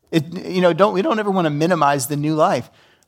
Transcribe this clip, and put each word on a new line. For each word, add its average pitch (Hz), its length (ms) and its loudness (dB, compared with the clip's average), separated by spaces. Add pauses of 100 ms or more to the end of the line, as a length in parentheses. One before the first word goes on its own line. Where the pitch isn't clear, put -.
(100)
It, 160 140 0 (200)
you 180 160 -4
know, 180 120 4
don't, 190 200 2
we 180 100 0
don't 220 180 -2
ever 208 100 -2
want 190 160 0
to 156 40 0
minimize 147 580 0
the 147 80 -4
new 147 180 -2
life. 156 340 0 (400)